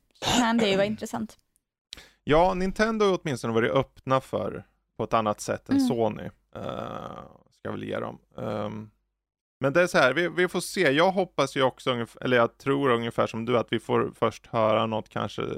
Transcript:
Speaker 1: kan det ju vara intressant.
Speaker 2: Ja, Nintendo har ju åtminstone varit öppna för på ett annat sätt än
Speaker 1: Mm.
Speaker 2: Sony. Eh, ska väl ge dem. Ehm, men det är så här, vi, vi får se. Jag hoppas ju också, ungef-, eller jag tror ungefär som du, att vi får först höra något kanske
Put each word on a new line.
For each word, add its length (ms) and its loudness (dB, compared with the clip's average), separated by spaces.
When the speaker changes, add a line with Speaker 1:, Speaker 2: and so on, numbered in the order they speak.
Speaker 1:
kan 200 2
det 100 2
ju 80 4
vara 100 2
intressant. 520 -8
Speaker 2:
Ja, 300 4
Nintendo 500 0
har 80 4
ju 100 0
åtminstone 320 -4
varit 180 4
öppna 480 0
för 440 -6
på 80 -4
ett 100 0
annat 260 2
sätt 280 -6
än 80 2
Speaker 1:
Mm. 120 2
Speaker 2:
Sony. 360 -2
Eh, 60 -10
ska 200 -12
väl 140 -10
ge 160 -6
dem. 180 -10
Ehm, 520 -8
men 120 0
det 100 4
är 40 2
så 120 0
här, 140 4
vi, 160 0
vi 200 0
får 120 -4
se. 200 -6
Jag 220 4
hoppas 440 -2
ju 60 2
också, 280 0
ungef-, 300 -4
eller 160 2
jag 220 2
tror 320 0
ungefär 360 0
som 180 -8
du, 140 2
att 140 -2
vi 80 0
får 380 0
först 280 -2
höra 400 2
något 220 -4
kanske 340 -6